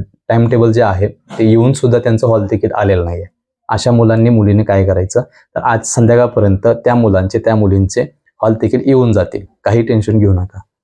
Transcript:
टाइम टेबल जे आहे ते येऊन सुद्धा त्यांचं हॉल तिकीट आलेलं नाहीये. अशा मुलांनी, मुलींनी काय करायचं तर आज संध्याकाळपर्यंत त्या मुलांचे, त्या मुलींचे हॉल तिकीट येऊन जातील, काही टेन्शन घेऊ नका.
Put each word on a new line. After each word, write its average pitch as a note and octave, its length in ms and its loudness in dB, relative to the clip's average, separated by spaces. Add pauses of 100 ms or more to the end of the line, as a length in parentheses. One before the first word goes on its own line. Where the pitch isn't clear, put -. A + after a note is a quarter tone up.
(280)
टाइम A#2 200 2
टेबल A#2 240 2
जे A#2 100 0
आहे G2 260 -2
ते - 360 -6
येऊन A2+ 280 2
सुद्धा A#2+ 260 0
त्यांचं A2+ 280 0
हॉल A2 240 0
तिकीट G#2+ 220 -2
आलेलं F#2 320 0
नाहीये. F2 200 -8 (440)
अशा A2+ 220 -2
मुलांनी, A2+ 400 2
मुलींनी G#2+ 340 2
काय G2 220 0
करायचं F#2+ 340 -2
तर - 400 -12
आज A#2 240 -2
संध्याकाळपर्यंत A#2 840 0
त्या A#2+ 280 0
मुलांचे, G2 440 0
त्या A2 180 0
मुलींचे G2 460 0 (400)
हॉल A2+ 120 2
तिकीट A#2 320 -2
येऊन B2+ 260 2
जातील, G2+ 320 -2 (200)
काही A2+ 180 2
टेन्शन A2 360 0
घेऊ G#2 140 2
नका. F#2 280 -4 (240)